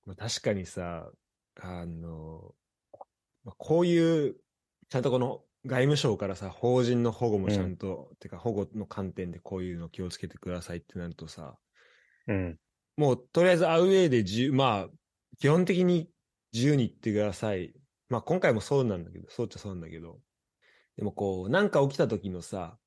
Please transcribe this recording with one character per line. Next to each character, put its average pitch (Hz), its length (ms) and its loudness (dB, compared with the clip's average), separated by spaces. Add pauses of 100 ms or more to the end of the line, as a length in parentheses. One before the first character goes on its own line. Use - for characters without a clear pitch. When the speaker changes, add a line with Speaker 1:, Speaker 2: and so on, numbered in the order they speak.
Speaker 1:
ま 95 80 -14
あ、 - 20 -14
確 113 260 -8
か 113 120 0
に 95 120 -4
さ、 87 460 -10 (500)
あ 90 240 -10
の、 80 680 -14 (880)
ま 104 80 -16
あ、 - 60 -20
こ 160 240 2
う 180 60 2
い 165 420 4
う、 - 60 -8 (540)
ち - 60 -6
ゃ 127 40 4
ん 120 40 -2
と 127 80 2
こ 127 80 2
の 123 240 -4 (220)
外 127 180 -2
務 143 120 4
省 123 220 0
か 98 100 -4
ら 95 80 -6
さ、 92 240 -10
邦 123 240 4
人 120 200 2
の 117 80 2
保 117 180 -2
護 104 100 2
も 95 100 0
ち 104 100 2
ゃ 92 60 0
ん 90 120 -6
と、 82 340 -8
Speaker 2:
う - 20 -20
ん。 - 40 -20
Speaker 1:
て - 100 -18
か 92 100 -14
保 117 140 -2
護 101 240 -2
の 104 100 -6
観 95 280 -8
点 90 180 -6
で 85 80 -12
こ - 180 -10
う 92 60 -6
い 90 100 -6
う 87 40 -8
の 85 120 -10
気 - 120 -12
を 90 80 -6
つ - 80 -12
け 87 100 -10
て - 100 -16
く - 120 -12
だ 90 120 -6
さ 87 120 -12
い 85 40 -8
っ - 40 -8
て - 180 -14
な 87 80 -8
る 82 80 -12
と 80 120 -16
さ、 73 300 -18 (680)
Speaker 2:
う 107 60 -2
ん。 90 240 -4 (400)
Speaker 1:
も 143 160 4
う - 180 -4
と 170 120 4
り 185 60 8
あ - 40 8
え 170 40 4
ず 170 100 4
ア 165 120 4
ウ 180 80 6
ェ 190 200 6
ー - 20 4
で 120 140 4
じ 107 220 0
ゅ-、 147 80 0
ま 113 340 4
あ、 - 20 -18 (500)
基 139 80 2
本 170 180 4
的 185 180 2
に 175 260 2 (420)
自 120 160 2
由 151 80 4
に 131 80 4
行 - 80 -2
っ - 40 -20
て - 160 -4
く 104 80 2
だ 104 140 0
さ 107 220 -4
い。 90 180 -8 (360)
ま 120 100 0
あ、 - 20 -6
今 175 180 0
回 151 140 4
も 107 80 0
そ 139 200 0
う - 20 2
な 104 140 0
ん 85 80 -8
だ 87 60 -18
け 87 80 -16
ど、 - 100 -20
そ - 140 -6
う - 20 -2
っ - 40 -12
ち - 60 -18
ゃ - 40 -16
そ 101 120 -12
う - 20 -10
な 90 60 -10
ん - 20 -12
だ 82 80 -14
け 82 100 -14
ど。 85 200 -18 (760)
で 107 60 -8
も 101 80 -2
こ 95 320 -4
う、 98 60 -6
な 175 120 4
ん 208 80 2
か 143 120 4
起 139 80 4
き 139 80 -8
た 151 100 2
時 104 220 -4
の 90 120 -8
さ、 85 460 -10